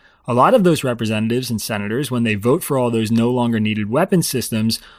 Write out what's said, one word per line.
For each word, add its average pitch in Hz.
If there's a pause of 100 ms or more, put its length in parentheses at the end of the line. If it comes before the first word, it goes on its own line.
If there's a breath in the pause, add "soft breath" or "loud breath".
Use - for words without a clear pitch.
(260 soft breath)
A 123
lot 143
of 214
those 170
representatives 117
and 107
senators, 110
when 120
they 110
vote 120
for 135
all 123
those 113
no 117
longer 120
needed 107
weapons 160
systems, 113 (200 loud breath)